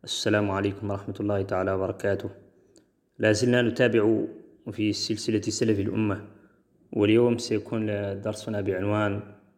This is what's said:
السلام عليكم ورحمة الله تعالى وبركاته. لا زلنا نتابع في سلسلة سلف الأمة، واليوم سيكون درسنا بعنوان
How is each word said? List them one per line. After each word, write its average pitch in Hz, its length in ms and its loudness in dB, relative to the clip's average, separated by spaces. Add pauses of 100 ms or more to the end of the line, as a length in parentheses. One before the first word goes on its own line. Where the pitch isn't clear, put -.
السلام 104 460 0
عليكم 101 400 -2
ورحمة 101 300 -6
الله 101 220 0
تعالى 95 300 0
وبركاته. 95 580 -2 (880)
لا 110 140 4
زلنا 120 300 4
نتابع 113 640 4 (480)
في 104 200 0
سلسلة 107 480 -2
سلف 107 400 0
الأمة، 101 440 -2 (680)
واليوم 113 460 4
سيكون 110 480 -2 (340)
درسنا 107 400 -6
بعنوان 101 600 0 (380)